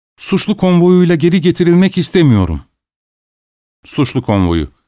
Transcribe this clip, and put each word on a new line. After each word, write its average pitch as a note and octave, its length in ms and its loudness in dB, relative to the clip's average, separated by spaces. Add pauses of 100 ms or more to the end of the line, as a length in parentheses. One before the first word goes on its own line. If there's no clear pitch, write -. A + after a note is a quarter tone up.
(180)
suçlu - 400 -4
konvoyuyla F3+ 580 2
geri E3 260 0
getirilmek F3 560 0
istemiyorum." A2 640 0 (1200)
Suçlu C3 360 -4
konvoyu. E2+ 500 -2 (160)